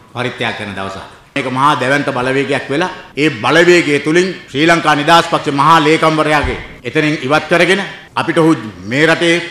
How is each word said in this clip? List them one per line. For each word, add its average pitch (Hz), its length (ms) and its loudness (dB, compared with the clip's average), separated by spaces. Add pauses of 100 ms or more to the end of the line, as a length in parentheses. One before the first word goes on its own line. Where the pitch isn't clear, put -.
(120)
පරිත්‍යාග 120 440 -6
කරන 104 180 -10
දවසක්. 95 340 -12 (260)
මේක 131 160 -4
මහා 135 300 2
දැවැන්ත 139 360 0
බලවේගයක් 131 540 -2
වෙලා 175 200 -2 (260)
ඒ 147 140 0
බලවේගය 147 760 2
තුලින් 180 240 0 (200)
ශ්‍රී 147 180 -2
ලංකා 160 300 2
නිදහස් 165 360 4
පක්ෂ 147 280 -2
මහා 160 240 6
ලේකම්වරයාගේ 151 720 2 (260)
එතනින් 151 380 -2
ඉවත් 147 260 0
කරගෙන 175 320 2 (360)
අපිට 156 220 -2
ඔහු 160 140 4 (320)
මේ 135 220 0
රටේ 165 300 2 (140)